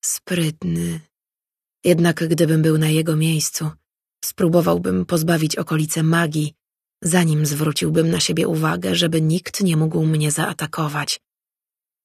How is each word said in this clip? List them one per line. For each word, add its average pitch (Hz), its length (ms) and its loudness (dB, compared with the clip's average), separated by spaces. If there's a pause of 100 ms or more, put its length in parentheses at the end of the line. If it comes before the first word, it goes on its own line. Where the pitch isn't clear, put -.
„Sprytny. 170 920 -4 (840)
Jednak 170 440 2
gdybym 160 340 2
był 156 160 4
na 156 120 2
jego 160 260 0
miejscu, 156 560 -2 (540)
spróbowałbym 175 800 2
pozbawić 160 500 0
okolice 156 480 -2
magii, 156 500 0 (500)
zanim 160 420 2
zwróciłbym 156 680 0
na 160 80 0
siebie 165 280 0
uwagę, 170 480 -2
żeby 165 260 0
nikt 160 400 -2
nie 175 160 2
mógł 160 280 0
mnie 151 260 0
zaatakować. 151 880 -6 (840)